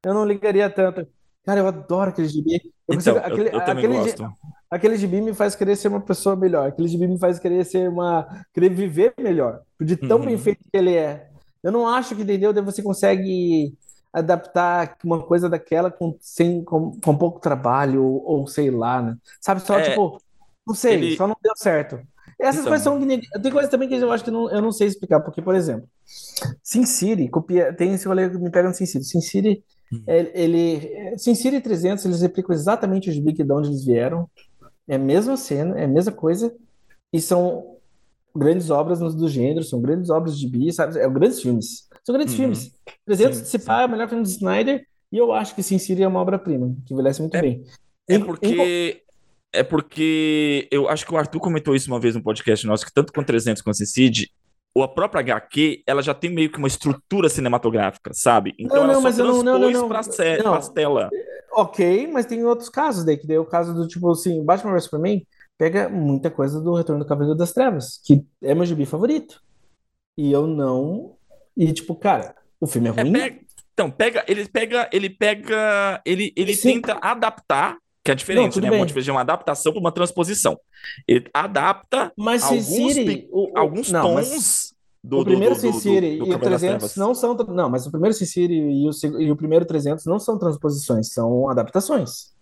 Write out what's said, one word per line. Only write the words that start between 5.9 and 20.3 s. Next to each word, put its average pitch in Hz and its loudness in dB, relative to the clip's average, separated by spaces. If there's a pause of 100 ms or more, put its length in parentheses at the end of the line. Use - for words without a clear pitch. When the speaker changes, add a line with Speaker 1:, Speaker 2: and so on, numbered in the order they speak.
Speaker 1:
pessoa 196 -2
melhor. 175 2
Aquele 165 -2
gibi 170 0
me 180 0
faz 175 0
querer 180 0
ser 185 -2
uma... 175 -2 (280)
querer 180 6
viver 185 2
melhor, 147 0 (200)
de 160 0
tão 180 2
bem 240 -2
Speaker 2:
Uhum. 208 -4
Speaker 1:
feito 151 0
que - -6
ele 180 4
é. 151 -2 (340)
Eu 180 -2
não 233 0
acho 247 -2
que, 208 -6
entendeu? 202 0
Daí 202 0
você 202 -6
consegue 185 0 (380)
adaptar 170 0
uma 165 0
coisa 175 2
daquela 165 0
com, 170 -6
sem, 170 0
com, 165 -2
com 151 4
pouco 175 0
trabalho, 135 0
ou, 135 0
ou 139 -6
sei 143 -2
lá, 123 -2
né? 117 -4 (240)
Sabe, 190 -2
só, 196 0
Speaker 2:
É, 156 2
Speaker 1:
tipo... 175 0 (480)